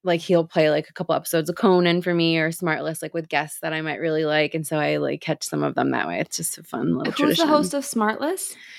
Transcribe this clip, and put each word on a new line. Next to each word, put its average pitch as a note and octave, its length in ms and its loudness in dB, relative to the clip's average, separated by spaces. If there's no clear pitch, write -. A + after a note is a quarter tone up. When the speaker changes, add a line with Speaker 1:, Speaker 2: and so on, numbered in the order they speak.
Speaker 1:
like, E3+ 160 0
he'll E3+ 260 4
play, D#3+ 220 4
like, D3+ 220 0
a - 20 -20
couple E3 220 -2
episodes D#3+ 340 -2
of F3 80 -4
Conan F3+ 460 4
for F3+ 100 -2
me E3 240 2
or D#3+ 140 0
Smartless, D#3+ 500 -4
like, D#3+ 140 -8
with E3 160 -6
guests D3+ 300 -2
that D#3+ 120 -4
I D#3 80 -4
might D#3 200 -6
really D#3 260 0
like. D3+ 280 2
And D#3+ 120 -4
so D#3 120 -2
I, D3 200 0
like, D3 240 -2
catch - 220 -4
some D3+ 180 -4
of C#3+ 140 -2
them C3 160 2
that - 140 -2
way. F2 140 -4
It's - 160 -6
just - 220 -6
a E3 40 -20
fun - 360 -2
little E3 140 -4
Speaker 2:
Who's - 40 -8
the C#4+ 60 0
Speaker 1:
tradition. D4 260 2
Speaker 2:
host D4 240 2
of C#4 120 -2
Smartless? A#3+ 720 -2